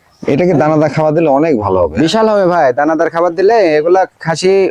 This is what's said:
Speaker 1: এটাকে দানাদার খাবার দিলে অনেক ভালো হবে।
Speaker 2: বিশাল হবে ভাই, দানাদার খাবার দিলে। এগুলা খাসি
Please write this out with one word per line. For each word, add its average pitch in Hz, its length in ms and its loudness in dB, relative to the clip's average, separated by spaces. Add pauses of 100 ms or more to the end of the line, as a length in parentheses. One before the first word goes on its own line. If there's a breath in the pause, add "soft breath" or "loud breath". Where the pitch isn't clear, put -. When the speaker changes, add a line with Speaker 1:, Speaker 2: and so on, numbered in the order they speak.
(260 soft breath)
Speaker 1:
এটাকে 170 280 0
দানাদার 151 360 2
খাবার 156 240 0
দিলে 160 140 0
অনেক 139 320 0
ভালো 95 200 -2
হবে। 82 180 -2
Speaker 2:
বিশাল 214 300 0
হবে 202 180 0
ভাই, 165 260 0
দানাদার 151 380 -2
খাবার 165 240 -2
দিলে। 190 220 2 (200)
এগুলা 180 300 2 (140)
খাসি 165 320 -2 (180)